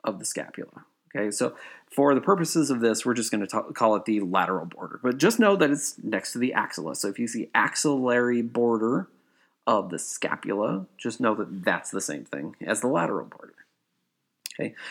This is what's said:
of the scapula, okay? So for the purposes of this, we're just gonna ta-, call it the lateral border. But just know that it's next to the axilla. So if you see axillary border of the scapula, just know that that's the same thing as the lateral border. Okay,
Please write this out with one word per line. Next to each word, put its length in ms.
of 160
the 60
scapula, 600
okay? 160
So 240
for 220
the 80
purposes 480
of 120
this, 240
we're 100
just 160
gonna 160
ta-, 240
call 240
it 100
the 140
lateral 460
border. 360
But 160
just 220
know 160
that 160
it's 320
next 300
to 60
the 140
axilla. 420
So 120
if 100
you 100
see 280
axillary 880
border 640
of 240
the 100
scapula, 880
just 220
know 160
that 280
that's 280
the 100
same 240
thing 300
as 160
the 60
lateral 380
border. 280
Okay, 160